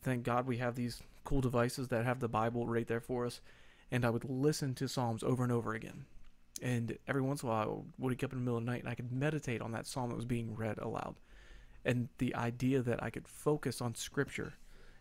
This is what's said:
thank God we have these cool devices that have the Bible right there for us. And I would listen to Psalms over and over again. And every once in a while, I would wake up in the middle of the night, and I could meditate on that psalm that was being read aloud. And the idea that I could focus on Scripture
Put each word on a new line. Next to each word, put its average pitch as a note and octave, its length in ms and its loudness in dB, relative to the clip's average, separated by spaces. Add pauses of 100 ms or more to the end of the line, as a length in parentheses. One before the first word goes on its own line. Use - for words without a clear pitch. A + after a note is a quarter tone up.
thank B2 220 0
God B2 240 2
we A#2+ 100 2
have A#2+ 160 0
these A#2+ 300 -4 (200)
cool - 180 4
devices B2 480 4
that A#2 160 2
have B2+ 140 2
the B2+ 100 0
Bible A#2 360 2
right A#2 220 2
there A#2 140 2
for B2 260 0
us. - 140 -6 (500)
And B2 120 2
I A#2+ 60 6
would A#2 180 0
listen C3+ 480 2
to C3+ 120 -2
Psalms A#2+ 360 0
over B2+ 200 4
and B2 80 4
over A2+ 240 2
again. - 300 -10 (560)
And A#2+ 360 0 (100)
every C3+ 140 2
once C#3 220 0
in C3 60 -2
a - 20 2
while, A2 100 4
I G#2+ 60 2 (320)
would C3 140 2
wake B2 100 -2
up C3 100 -2
in C3 60 -4
the B2 40 0
middle A#2+ 140 2
of A2+ 80 -2
the A#2+ 60 0
night, B2 100 -2
and - 80 -6
I A#2+ 60 -2
could B2 160 -6
meditate C#3 500 0
on A2+ 120 -4
that A2 120 -4
psalm B2 240 -4
that A#2 60 -4
was A#2 100 -4
being A#2 300 -2
read A2 240 -2
aloud. - 360 -4 (720)
And A#2+ 320 2
the B2 160 0
idea B2 480 2
that A#2 220 0
I A#2 80 -4
could - 160 -10
focus - 520 0
on B2 140 -2
Scripture - 600 -4 (480)